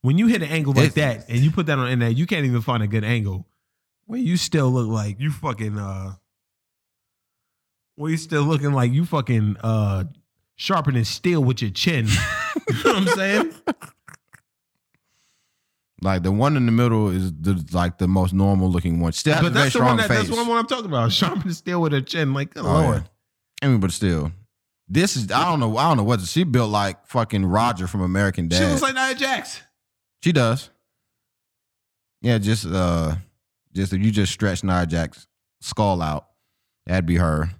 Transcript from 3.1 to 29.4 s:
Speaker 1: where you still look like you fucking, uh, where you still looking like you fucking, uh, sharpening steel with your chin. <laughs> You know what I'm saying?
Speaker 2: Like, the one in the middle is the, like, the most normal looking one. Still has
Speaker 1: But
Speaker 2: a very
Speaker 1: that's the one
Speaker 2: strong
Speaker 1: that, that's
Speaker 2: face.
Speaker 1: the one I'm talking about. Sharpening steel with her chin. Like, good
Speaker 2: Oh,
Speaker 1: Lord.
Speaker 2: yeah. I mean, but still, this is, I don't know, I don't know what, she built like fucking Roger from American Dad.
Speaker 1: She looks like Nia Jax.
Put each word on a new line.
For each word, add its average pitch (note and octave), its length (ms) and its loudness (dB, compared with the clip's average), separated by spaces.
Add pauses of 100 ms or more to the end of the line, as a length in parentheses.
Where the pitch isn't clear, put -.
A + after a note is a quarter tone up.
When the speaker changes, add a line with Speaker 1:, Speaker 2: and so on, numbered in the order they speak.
Speaker 1:
where A3+ 140 -6
you F3 160 0
still D3 340 2
look B2 180 0
like G#2 320 -2
you D3+ 120 -2
fucking, G#2+ 460 -6
uh, F#2+ 360 -8 (1800)
where D3+ 160 -4
you E3 40 0
still D#3 280 0
looking C#3+ 280 2
like B2 200 2
you D#3+ 120 2
fucking, A2+ 560 0
uh, G#2 440 0 (520)
sharpening C#3 480 0
steel F3 380 0
with B2 200 2
your G#2+ 80 -2
chin. A#2+ 420 0
<laughs> G2+ 40 4 (520)
You - 60 0 (100)
know A4+ 100 6
what - 20 2
I'm G3 120 2
saying? G#3 440 0 (2500)
Speaker 2:
Like, F#2+ 200 0
the F#2 100 0
one C3+ 240 2
in B2+ 100 2
the A2+ 60 4
middle A2+ 360 2
is F#2 240 -2
the, E2 400 -2
like, F2 260 0
the F#2 100 0
most F#2 260 2
normal G2 360 4
looking E2+ 300 0
one. E2 120 0
Still D3+ 220 0
has E3 80 2
Speaker 1:
But - 60 2
Speaker 2:
a - 20 0
very - 140 2
Speaker 1:
that's C3+ 100 0
the B3 60 2
one - 60 4
Speaker 2:
strong A#3+ 100 4
Speaker 1:
that, A3 120 0
that's G#3 200 0
Speaker 2:
face. A3+ 100 -2
Speaker 1:
the A#3 60 0
one A#3 140 0
I'm A3+ 80 -2
talking B3 200 -4
about. A#2 260 0
Sharpening F#3+ 420 -2
steel F3 260 -4
with D#3 120 2
her C3+ 80 2
chin. C#3 340 -2
Like, C#3 200 -6
good - 100 -10
Speaker 2:
Oh, - 80 0
Speaker 1:
Lord. D#3 240 2 (680)
Speaker 2:
yeah. C#3 40 0
I C3+ 40 2
mean, A#2 100 4
but F#2 120 0
still, D#2+ 400 -2 (560)
this D3+ 280 0
is, G2+ 160 -4
I C#3 140 2
don't E3 140 0
know, A2 160 0
I D3 120 0
don't D3+ 80 4
know G#2 80 2
what, A2 160 0
she D3+ 240 -2
built B2 260 0
like G2+ 360 -2
fucking A2 400 -2
Roger G2 400 0
from G2 160 -4
American F#2 460 0
Dad. F2 100 2
Speaker 1:
She F#2 80 4
looks - 160 0
like C4 120 -2
Nia C4 200 -2
Jax. C4 460 -6 (600)